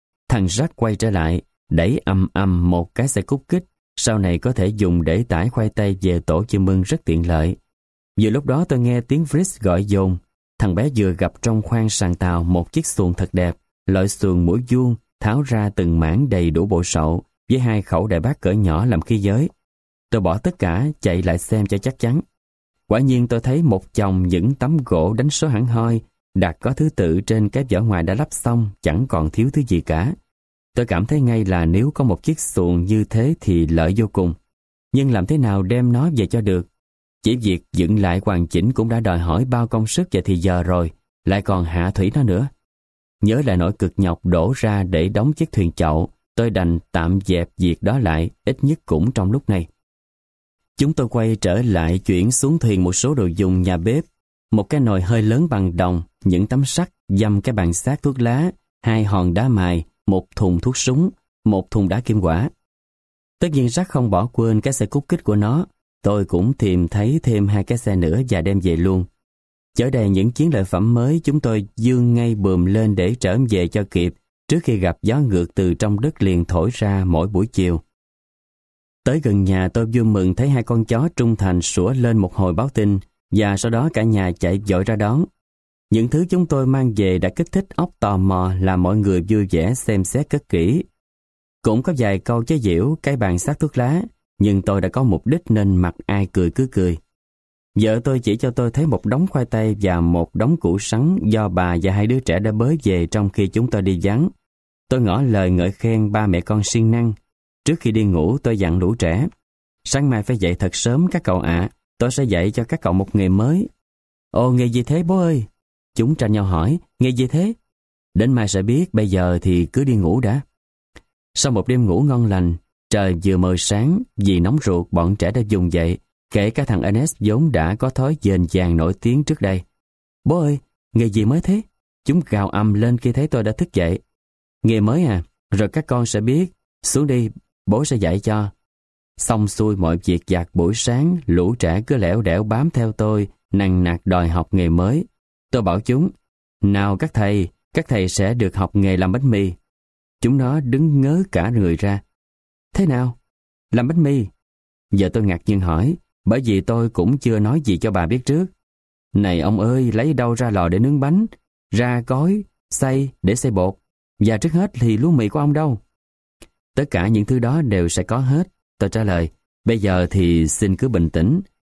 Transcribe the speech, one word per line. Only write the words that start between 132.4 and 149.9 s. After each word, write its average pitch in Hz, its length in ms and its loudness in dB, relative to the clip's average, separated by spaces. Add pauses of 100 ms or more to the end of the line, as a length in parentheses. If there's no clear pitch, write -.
ầm 107 260 0
lên 117 240 2
khi 120 140 -2
thấy 143 160 -2
tôi 117 140 -2
đã 107 100 -2
thức - 200 -6
dậy. 87 260 0 (640)
"Nghề 110 160 2
mới 127 240 2
à? 98 180 0 (280)
Rồi 101 180 0
các 156 180 -6
con 120 200 0
sẽ 107 140 -2
biết. 147 320 0 (300)
Xuống 147 240 0
đi, 123 240 0 (360)
bố 110 180 2
sẽ 139 120 -2
dạy 95 240 0
cho." 107 300 -2 (640)
Xong 107 320 0
xuôi 107 280 -2
mọi 85 280 0
việc 87 240 0
vặt 87 260 -2
buổi 87 200 2
sáng, 143 520 0
lũ 90 320 2
trẻ 87 280 0
cứ 143 100 0
lẻo 101 260 0
đẻo 92 220 0
bám 117 260 0
theo 113 220 -2
tôi, 107 360 0 (240)
nằng 92 320 2
nặc 85 200 -2
đòi 90 240 2
học 85 260 -2
nghề 90 140 2
mới. 95 360 2 (480)
Tôi 117 100 0
bảo 90 180 0
chúng: 139 300 0 (520)
"Nào 101 340 2
các 156 180 -6
thầy, 101 340 0 (260)
các 160 140 -4
thầy 95 200 0
sẽ 104 260 0
được 110 220 -2
học 95 200 -4
nghề 98 200 2
làm 92 160 0
bánh 131 180 0
mì." 98 220 0 (680)